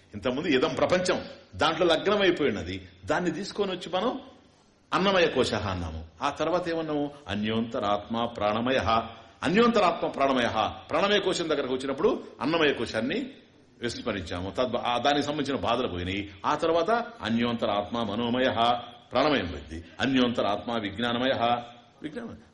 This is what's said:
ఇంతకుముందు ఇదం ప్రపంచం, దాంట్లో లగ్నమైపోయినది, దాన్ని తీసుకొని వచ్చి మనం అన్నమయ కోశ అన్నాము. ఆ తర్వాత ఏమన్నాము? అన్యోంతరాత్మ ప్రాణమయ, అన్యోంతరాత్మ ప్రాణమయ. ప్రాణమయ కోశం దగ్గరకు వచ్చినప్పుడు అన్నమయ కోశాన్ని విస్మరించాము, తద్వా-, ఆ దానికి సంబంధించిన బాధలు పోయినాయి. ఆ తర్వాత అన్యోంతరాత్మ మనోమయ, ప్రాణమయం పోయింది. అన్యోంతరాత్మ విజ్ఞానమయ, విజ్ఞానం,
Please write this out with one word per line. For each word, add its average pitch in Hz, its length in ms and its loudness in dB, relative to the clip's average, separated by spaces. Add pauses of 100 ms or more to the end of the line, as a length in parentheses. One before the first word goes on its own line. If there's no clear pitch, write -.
(140)
ఇంతకుముందు 127 340 -4
ఇదం 135 260 2
ప్రపంచం, 165 520 0 (300)
దాంట్లో 160 300 2
లగ్నమైపోయినది, 151 1000 2 (180)
దాన్ని 170 260 0
తీసుకొని 190 400 -4
వచ్చి 175 180 -8
మనం 214 300 -2 (720)
అన్నమయ 180 340 4
కోశ 123 260 2
అన్నాము. 87 520 -4 (160)
ఆ 139 80 0
తర్వాత 170 400 -2
ఏమన్నాము? 151 420 -2 (160)
అన్యోంతరాత్మ 113 1000 0
ప్రాణమయ, 113 540 0 (640)
అన్యోంతరాత్మ 185 640 4
ప్రాణమయ. 135 400 2 (420)
ప్రాణమయ 202 300 2
కోశం 175 300 0
దగ్గరకు 135 240 0
వచ్చినప్పుడు 135 500 0 (180)
అన్నమయ 151 320 4
కోశాన్ని 127 560 -2 (520)
విస్మరించాము, 98 680 -6
తద్వా-, 117 320 -2
ఆ 120 160 0
దానికి 143 280 2
సంబంధించిన 143 360 -4
బాధలు 120 260 0
పోయినాయి. 92 440 -4 (140)
ఆ 143 100 2
తర్వాత 165 360 0 (300)
అన్యోంతరాత్మ 117 840 0
మనోమయ, 120 460 0 (600)
ప్రాణమయం 127 360 2
పోయింది. 82 380 -10 (140)
అన్యోంతరాత్మ 120 800 2
విజ్ఞానమయ, 117 840 0 (420)
విజ్ఞానం, 117 340 -10 (160)